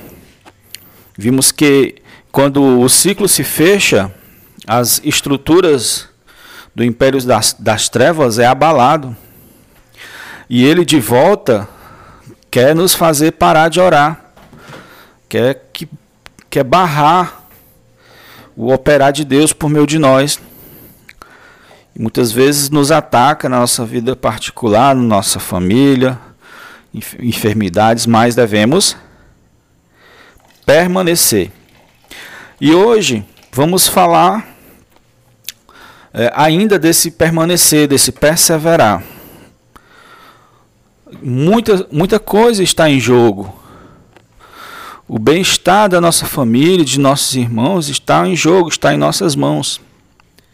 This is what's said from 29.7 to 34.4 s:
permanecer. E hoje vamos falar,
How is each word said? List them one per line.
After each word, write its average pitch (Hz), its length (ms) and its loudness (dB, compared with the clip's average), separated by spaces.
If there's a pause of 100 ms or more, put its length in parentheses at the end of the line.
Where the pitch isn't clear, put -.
permanecer. 165 840 0 (1120)
E 147 140 2
hoje 180 500 0 (260)
vamos 170 380 0
falar, 180 580 2 (1700)